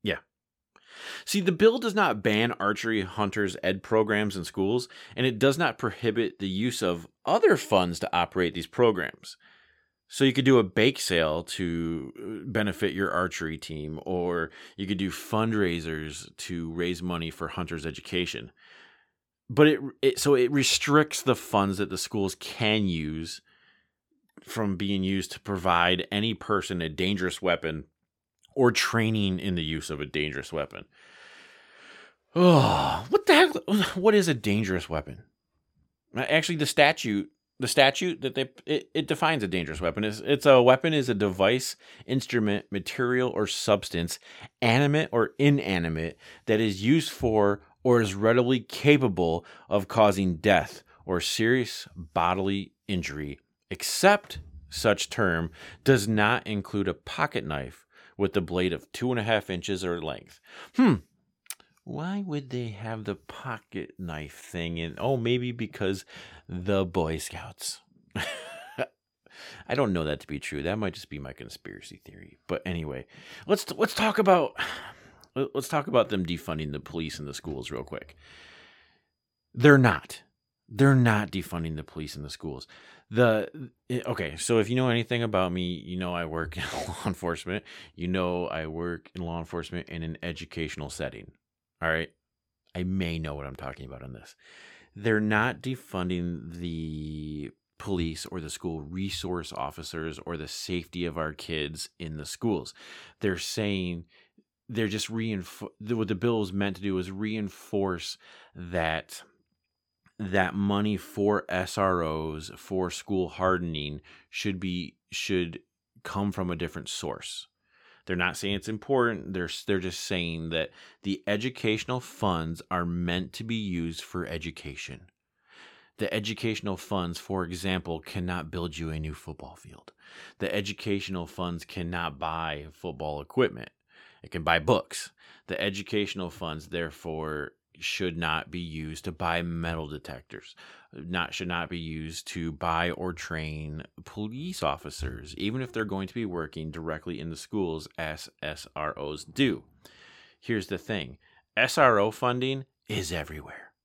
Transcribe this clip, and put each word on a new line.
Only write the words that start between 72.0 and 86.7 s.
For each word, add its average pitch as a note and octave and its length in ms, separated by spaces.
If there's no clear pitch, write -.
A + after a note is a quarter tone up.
theory. F#2 320
But F2 180
anyway, D#2 400
let's, G3 260
let's G3 200
talk G#3+ 240
about, F#3 360
<sighs> - 400
let, C3 180
let's C3+ 140
talk D3 200
about A#2+ 200
them F#2+ 180
defunding D#2+ 460
the D2 80
police D#2+ 400
and D2 80
the C#2+ 60
schools C2 360
real C2 140
quick. - 320
They're C#3 240
not. A2+ 440
They're C3+ 260
not G#2+ 360
defunding E2 440
the D2+ 80
police D#2 320
and D2 80
the D2+ 60
schools. C2+ 360
The, A2+ 600
i-, B2 160
okay, E2 300
so A#2 220
if G2+ 100
you B2 80
know B2+ 100
anything A#2 340
about F#2 300
me, F2+ 120
you F2 340
know F2+ 180
I F2 80
work D#2+ 340
<laughs> - 0
in F2+ 60